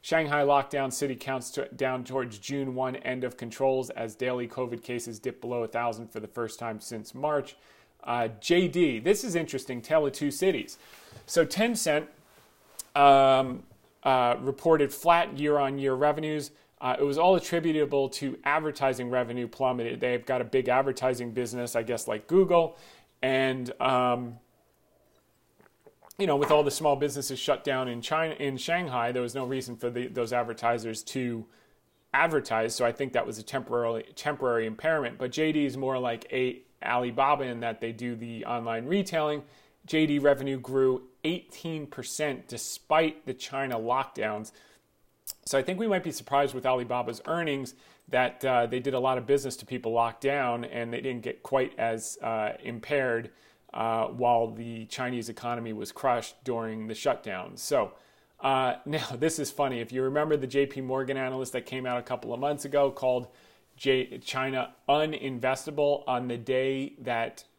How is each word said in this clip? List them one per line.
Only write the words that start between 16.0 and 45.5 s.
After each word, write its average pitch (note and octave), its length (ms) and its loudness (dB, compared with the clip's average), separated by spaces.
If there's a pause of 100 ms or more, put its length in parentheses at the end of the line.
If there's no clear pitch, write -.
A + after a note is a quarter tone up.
Uh, B2+ 180 0
it C#3+ 60 2
was C#3+ 140 2
all F3+ 180 8
attributable D#3 720 2
to C3+ 380 -6
advertising C#3 640 0
revenue A#2+ 380 0
plummeted. B2 520 -2
They've B2 260 -2
got B2+ 140 0
a B2 60 -2
big B2 240 0
advertising B2+ 600 0
business, A#2+ 440 -4
I A#2 80 0
guess, A2+ 240 -4
like A2 200 -4
Google. F3 500 4 (460)
And, C3 480 0 (100)
um, B2 560 2 (1800)
you G3 80 2
know, D3 80 4
with D3 160 4
all D3+ 100 8
the C#3+ 80 4
small D3 260 2
businesses C3+ 440 -2
shut - 240 0
down C3 240 0
in A#2+ 140 -6
China, D#3+ 340 0
in C3+ 220 -4
Shanghai, B2+ 540 -2
there B2 120 0
was A#2+ 100 -6
no C3 120 -4
reason B2+ 300 -6
for A#2+ 140 -4
the, B2 180 -4
those A#2+ 240 -4
advertisers A#2 720 -2
to A#2+ 420 -4 (680)
advertise. C3 600 2
So B2 100 2
I A#2 60 4
think B2 220 -4
that A#2+ 120 2
was A2+ 140 -8
a G#2+ 40 -14
temporarily, A#2 600 -2 (120)
temporary B2 520 0
impairment. C3+ 500 -2
But B2+ 140 -4
J D#3 200 2
D D3+ 140 4
is B2 100 -2
more C3 220 -2
like A#2 340 -2
a B2+ 300 0 (220)
Alibaba B2+ 640 2
in A#2+ 160 -6
that A2+ 200 -4
they A#2 100 -4
do A#2+ 240 -6
the A2+ 300 -10
online A#2 400 -4
retailing. D#3 560 0 (460)
J D#3 180 4
D D3 140 2
revenue C3+ 400 4
grew C3 440 2 (200)
eighteen D#3+ 640 -6
percent C3 600 -6
despite - 800 0
the C3 80 -6
China C3 460 -6
lockdowns. A2 720 -2 (960)
So - 120 0